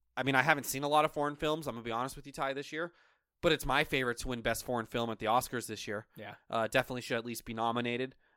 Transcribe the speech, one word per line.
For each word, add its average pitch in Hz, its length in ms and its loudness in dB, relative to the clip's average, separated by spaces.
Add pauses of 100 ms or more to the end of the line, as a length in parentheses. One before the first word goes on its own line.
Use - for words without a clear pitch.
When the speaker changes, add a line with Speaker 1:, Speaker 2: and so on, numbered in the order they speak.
(160)
Speaker 1:
I 131 60 0
mean, 135 120 4
I 131 80 8
haven't 143 220 4
seen 135 180 -4
a 143 60 2
lot 151 180 6
of 151 60 -2
foreign 147 240 -2
films, 156 300 -2
I'm 120 80 -4
gonna 117 100 -8
be 120 60 -6
honest 123 260 -2
with 139 100 -14
you, 139 60 -14
Ty, 139 200 -2
this 139 180 -8
year. 165 220 -6 (480)
But 170 120 6
it's 147 140 0
my 139 180 4
favorite 131 340 0
to - 100 -6
win 120 140 -4
Best 113 220 0
Foreign 120 220 -2
Film 117 240 -2
at 107 80 -6
the 110 80 -4
Oscars 120 400 2
this 110 220 -8
year. 107 180 -6 (100)
Speaker 2:
Yeah. 104 180 -14 (160)
Speaker 1:
Uh, 113 160 2
definitely 127 360 0
should 127 140 -2
at 113 80 -2
least 117 220 -8
be 113 80 -8
nominated. 120 600 0 (220)